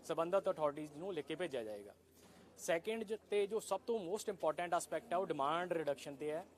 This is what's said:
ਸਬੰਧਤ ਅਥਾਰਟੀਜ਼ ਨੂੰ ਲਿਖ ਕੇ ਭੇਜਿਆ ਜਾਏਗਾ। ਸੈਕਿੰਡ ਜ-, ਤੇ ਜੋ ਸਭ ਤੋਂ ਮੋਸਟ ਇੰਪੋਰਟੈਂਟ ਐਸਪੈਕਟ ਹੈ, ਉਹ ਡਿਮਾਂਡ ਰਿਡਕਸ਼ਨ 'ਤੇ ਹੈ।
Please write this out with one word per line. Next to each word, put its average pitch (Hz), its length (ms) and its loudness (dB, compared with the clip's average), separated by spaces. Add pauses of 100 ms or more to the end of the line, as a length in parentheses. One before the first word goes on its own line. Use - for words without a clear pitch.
ਸਬੰਧਤ 175 460 2
ਅਥਾਰਟੀਜ਼ 147 460 0
ਨੂੰ 185 180 -6
ਲਿਖ - 120 -4
ਕੇ 160 80 -2
ਭੇਜਿਆ 143 300 -2
ਜਾਏਗਾ। 104 300 -8 (640)
ਸੈਕਿੰਡ 214 460 0
ਜ-, 208 140 -4 (120)
ਤੇ 208 160 4
ਜੋ 208 140 0
ਸਭ 190 200 -2
ਤੋਂ 233 180 0
ਮੋਸਟ 196 300 -4
ਇੰਪੋਰਟੈਂਟ 175 460 0
ਐਸਪੈਕਟ 160 380 0
ਹੈ, 175 60 4
ਉਹ 190 80 2
ਡਿਮਾਂਡ 160 460 2
ਰਿਡਕਸ਼ਨ 147 420 0
'ਤੇ 147 160 -2
ਹੈ। 160 160 -4 (120)